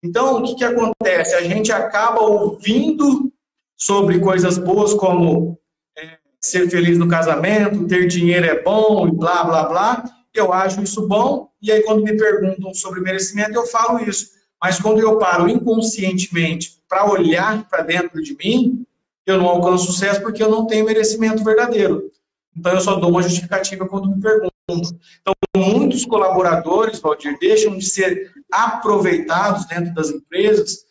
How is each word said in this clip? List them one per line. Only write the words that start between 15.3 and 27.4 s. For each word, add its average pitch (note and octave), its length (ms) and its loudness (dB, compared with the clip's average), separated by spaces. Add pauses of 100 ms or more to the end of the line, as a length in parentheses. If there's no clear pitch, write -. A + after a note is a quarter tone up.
inconscientemente F#3 1400 -2
pra G3 200 2
olhar G3 600 0
pra E3 140 -2
dentro E3 400 -4
de - 140 -10
mim, A#3 480 0 (420)
eu F#3+ 120 2
não F3 100 2
alcanço F3 380 2
sucesso G3+ 340 -2
porque A3 220 -6
eu G#3+ 80 2
não A3 160 2
tenho G#3+ 180 0
merecimento A3 600 0
verdadeiro. G#3+ 680 0 (460)
Então, E3+ 160 -2
eu F#3 80 2
só F#3+ 160 0
dou F3 140 2
uma F3 120 4
justificativa F#3+ 640 -4
quando G3 220 -4
me G3 120 -2
perguntam. G#3+ 320 0 (680)
Então, F#3+ 140 -2 (220)
muitos A#3+ 500 2
colaboradores, F#3+ 960 0
Valdir, D3 380 -4
deixam G#3+ 380 2